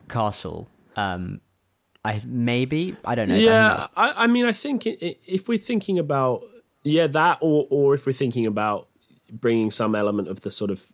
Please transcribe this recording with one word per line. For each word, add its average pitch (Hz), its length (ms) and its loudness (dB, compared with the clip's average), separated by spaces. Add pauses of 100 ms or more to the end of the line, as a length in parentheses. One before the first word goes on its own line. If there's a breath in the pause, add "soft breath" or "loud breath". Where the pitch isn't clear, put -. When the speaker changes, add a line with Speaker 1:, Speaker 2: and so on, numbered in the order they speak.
Speaker 1:
castle. 101 600 -4 (280)
Um, 95 440 -4 (640)
I, 107 200 -4
maybe, 127 800 -2
I 120 100 -2
don't 110 140 0
know. - 60 2
I 202 40 4
think 220 100 6
Speaker 2:
Yeah, 220 200 6 (100)
Speaker 1:
that's - 180 -8
Speaker 2:
I, 226 280 0
I - 20 4
mean, 240 200 2
I 226 60 2
think 262 340 -4
i-, 196 160 -4
i-, 175 140 -6 (100)
if 185 220 -4
we're 226 100 2
thinking 202 400 -2
about, 135 460 0 (380)
yeah, 156 260 2
that, 156 320 2
or, 151 300 2
or 139 240 4
if 139 120 -2
we're 135 60 0
thinking 120 340 -2
about 104 420 -2 (420)
bringing 113 400 0
some 110 240 0
element 104 340 -2
of 98 120 -10
the 101 100 -8
sort 101 200 -2
of 95 240 -6